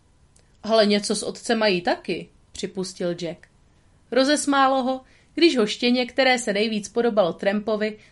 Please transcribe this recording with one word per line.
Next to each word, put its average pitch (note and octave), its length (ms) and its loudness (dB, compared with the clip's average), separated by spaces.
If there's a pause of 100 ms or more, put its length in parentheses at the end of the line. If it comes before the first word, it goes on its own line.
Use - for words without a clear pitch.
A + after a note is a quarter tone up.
(640)
„Ale A3 220 4
něco G#3 300 0
s - 80 -6
otcem - 340 -4
mají G#3 240 2
taky,“ F3 480 -4 (220)
připustil F#3 640 -6
Jack. E3+ 320 -10 (640)
Rozesmálo C4+ 720 2
ho, C4 180 -4 (340)
když D#4 220 4
ho G#3 100 2
štěně, B3 380 0
které B3+ 340 2
se A3 140 -2
nejvíc G#3+ 360 -2
podobalo G#3+ 440 0
Trampovi, G#3 640 -2 (140)